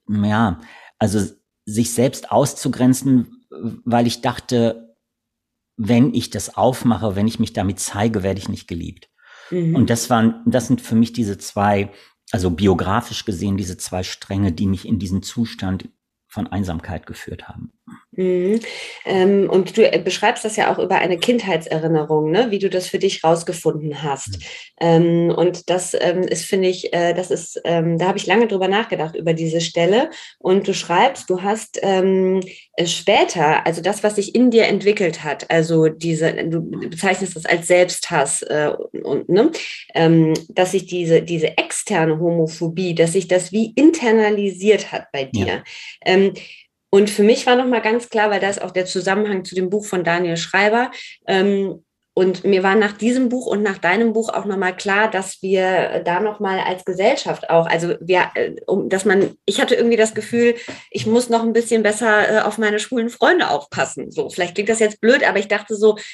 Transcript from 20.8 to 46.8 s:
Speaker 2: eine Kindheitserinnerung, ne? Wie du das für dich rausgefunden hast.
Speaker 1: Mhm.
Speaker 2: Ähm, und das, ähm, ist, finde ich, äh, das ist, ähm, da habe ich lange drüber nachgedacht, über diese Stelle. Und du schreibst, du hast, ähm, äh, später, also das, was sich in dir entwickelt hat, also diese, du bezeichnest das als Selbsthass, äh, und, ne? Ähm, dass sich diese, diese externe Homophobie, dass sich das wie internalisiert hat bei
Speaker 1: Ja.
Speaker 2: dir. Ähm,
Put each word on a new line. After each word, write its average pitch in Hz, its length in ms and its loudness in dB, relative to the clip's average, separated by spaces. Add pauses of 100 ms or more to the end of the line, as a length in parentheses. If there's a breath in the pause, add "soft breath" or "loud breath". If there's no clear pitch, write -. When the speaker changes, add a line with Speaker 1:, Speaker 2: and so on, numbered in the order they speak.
Speaker 2:
eine 185 180 0
Kindheitserinnerung, 160 1120 0
ne? 214 220 2
Wie 196 80 -2
du 190 100 0
das 180 180 -4
für 196 120 -4
dich 196 240 -2
rausgefunden 160 800 -2
hast. 135 340 -6
Speaker 1:
Mhm. - 40 -14 (380 loud breath)
Speaker 2:
Ähm, 170 560 4
und 175 360 0
das, 180 280 -2
ähm, 180 220 0
ist, 170 240 -4
finde 190 220 0
ich, 185 260 -4
äh, 175 200 0
das 180 180 -4
ist, - 340 -6
ähm, 165 320 0
da 175 100 0
habe 202 120 -2
ich - 80 -8
lange 220 200 2
drüber 190 200 -2
nachgedacht, 185 480 -2
über 165 180 -2
diese 165 260 -2
Stelle. 190 520 0 (260 loud breath)
Und 190 300 0
du 196 80 0
schreibst, 202 560 0
du 180 100 -2
hast, 202 400 -6
ähm, 190 600 2 (320 loud breath)
äh, 170 120 -2
später, 170 800 2
also 165 160 -2
das, 196 220 -4
was 208 140 0
sich 202 180 -4
in 240 160 6
dir 220 160 6
entwickelt 196 560 0
hat, 147 260 -6
also 165 380 4
diese, 160 440 0 (160)
du 165 140 -2
bezeichnest 190 720 -4
das 160 120 -10
als 170 200 -2
Selbsthass, 180 760 2
äh, 151 280 -2 (320)
und, - 260 -4
ne? 208 220 4 (440 loud breath)
Ähm, 160 380 4 (160)
dass 185 220 0
sich 185 140 -2
diese, 165 380 2
diese 165 340 -2
externe 160 600 0
Homophobie, 170 760 -2
dass 165 200 2
sich 185 140 0
das 180 240 0
wie 214 240 -2
internalisiert 214 1160 4
hat - 200 -10
bei 135 220 -6
Speaker 1:
Ja. 98 120 0
Speaker 2:
dir. 98 180 -4 (420 loud breath)
Ähm, 190 280 4 (580 loud breath)